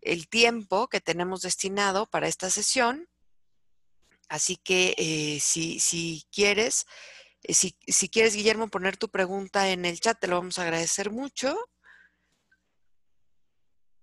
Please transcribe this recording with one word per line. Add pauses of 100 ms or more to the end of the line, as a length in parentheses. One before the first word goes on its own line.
el
tiempo
que
tenemos
destinado
para
esta
sesión. (1200)
Así
que,
eh,
si,
si
quieres, (560)
eh,
si, (100)
si
quieres,
Guillermo,
poner
tu
pregunta
en
el
chat,
te
lo
vamos
a
agradecer
mucho. (2500)